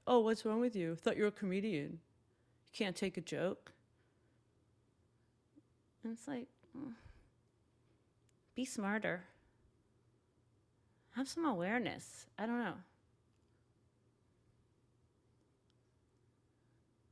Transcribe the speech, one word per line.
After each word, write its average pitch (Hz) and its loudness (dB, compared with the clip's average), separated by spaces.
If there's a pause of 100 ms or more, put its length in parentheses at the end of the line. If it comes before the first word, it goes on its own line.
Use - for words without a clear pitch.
"Oh, 240 8
what's 220 4
wrong 220 2
with 240 2
you? 170 0
I - -2
thought 214 2
you 214 2
were 208 6
a 202 -2
comedian. 185 -2 (720)
You - -
can't 196 0
take 190 -2
a - -4
joke." 160 -2 (2250)
And 226 -4
it's - -14
like, 254 -6 (280)
mm, 247 -8 (1600)
be 247 -2
smarter. 202 -2 (1900)
Have 269 -2
some 330 0
awareness. 208 0 (120)
I 208 -2
don't 240 0
know. 220 -2 (4000)